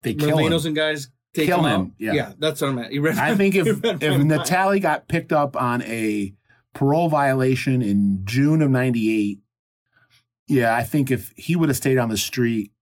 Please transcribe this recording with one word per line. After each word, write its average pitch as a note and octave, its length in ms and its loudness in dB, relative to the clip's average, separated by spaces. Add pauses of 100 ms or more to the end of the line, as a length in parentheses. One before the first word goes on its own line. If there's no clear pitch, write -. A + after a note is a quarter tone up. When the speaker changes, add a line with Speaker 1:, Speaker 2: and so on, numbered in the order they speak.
Speaker 1:
They B2+ 100 -2
kill D3 240 0
Speaker 2:
Relenos D#3+ 240 2
Speaker 1:
him. D#3+ 60 -6
Speaker 2:
and D3+ 80 -4
guys D3+ 340 -4 (240)
take D#3 140 0
Speaker 1:
Kill F3 120 2
Speaker 2:
him D#3+ 60 2
Speaker 1:
him, G#2+ 160 0
Speaker 2:
out? F#2 160 -6
Speaker 1:
yeah. A2 160 -4
Speaker 2:
Yeah, - 240 -2
that's D#3 240 -4
what C#3 100 -2
I - 20 -2
meant. A#2+ 200 -8
You C#3+ 80 -2
read D#3 160 0
Speaker 1:
I D#3 140 0
Speaker 2:
my, G#3+ 60 2
Speaker 1:
think G3 180 2
if, F#3 100 2
Speaker 2:
<laughs> - 20 2
you A3 60 2
read F#3 300 0
Speaker 1:
if D3+ 80 2
Speaker 2:
my C3+ 60 2
mind. D3 120 4
Speaker 1:
Natale F#3 500 2
got D#3 280 -2
picked E3 240 -4
up C#3+ 240 0
on A#2+ 280 -2
a G#2+ 500 -4 (400)
parole D#3 360 2
violation C3 720 0
in G2+ 440 0
June C#3+ 360 2
of C#3+ 80 2
ninety-eight, A2 720 0 (1080)
yeah, A#2+ 280 2
I A#2+ 80 -2
think C#3 280 -2
if - 240 -4
he - 200 -4
would D#3+ 140 2
have C3 80 0
stayed C3+ 200 0
on A#2 120 0
the G#2+ 80 -2
street A#2 540 -2 (100)